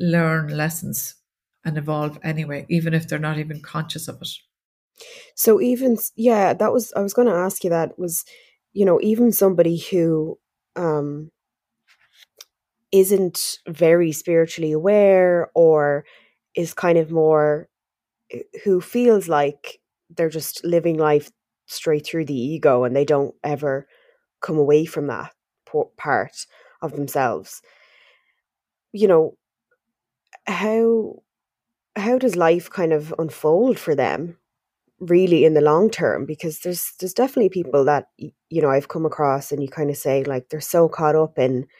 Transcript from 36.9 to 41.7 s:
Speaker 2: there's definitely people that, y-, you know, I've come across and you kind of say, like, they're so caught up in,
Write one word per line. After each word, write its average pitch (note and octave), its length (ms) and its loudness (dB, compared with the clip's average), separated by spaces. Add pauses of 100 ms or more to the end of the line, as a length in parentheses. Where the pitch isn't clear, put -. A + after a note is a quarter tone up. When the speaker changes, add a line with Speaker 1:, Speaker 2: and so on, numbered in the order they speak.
Speaker 2:
there's F#3 140 -8
definitely A#3+ 360 2
people C#3+ 360 0
that, C#3+ 220 0 (120)
y-, - 120 -16 (180)
you D#3+ 120 -2
know, C#3 80 4
I've C#3 180 0
come D#3+ 180 -4
across C#3+ 460 -2
and C#3+ 100 -6
you C3+ 60 -6
kind D3 220 -4
of C#3+ 60 -6
say, C3+ 280 -2
like, C3 240 -6
they're D3+ 120 -10
so E3+ 280 2
caught D#3 280 0
up D#3 220 0
in, C3 280 0 (140)